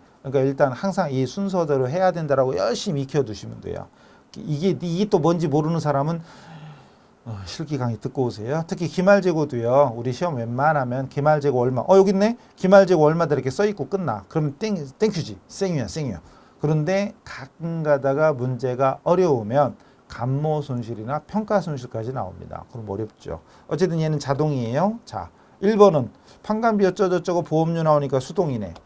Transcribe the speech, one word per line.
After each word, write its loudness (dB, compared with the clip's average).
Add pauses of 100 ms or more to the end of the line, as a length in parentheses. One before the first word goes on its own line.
(220)
그러니까 0
일단 2
항상 -2
이 0
순서대로 0
해야 2
된다라고 0
열심히 -2
익혀두시면 -6
돼요. -10 (480)
이게, -2
이게 -2
또 4
뭔지 2
모르는 0
사람은 -2 (1080)
어, -10
실기 -8
강의 -2
듣고 -2
오세요. -4
특히 -4
기말재고도요. 2
우리 -4
시험 -4
웬만하면 -2
기말재고 2
얼마, 0
어 6
여기 6
있네? 2 (180)
기말재고 6
얼마다 4
이렇게 -2
써있고 -2
끝나. -4
그럼 -2
땡, -4 (120)
땡큐지. -2
생유야, -2
생유. -6 (440)
그런데 0 (100)
가끔 -8
가다가 2
문제가 -2
어려우면 2 (320)
감모 -2
손실이나 -6
평가 -2
손실까지 -6
나옵니다. -10
그럼 -12
어렵죠. -8 (280)
어쨌든 0
얘는 0
자동이에요. -2
자, -12 (300)
일 2
번은 6 (320)
판관비 0
어쩌고저쩌고 0
보험료 0
나오니까 2
수동이네. -4 (120)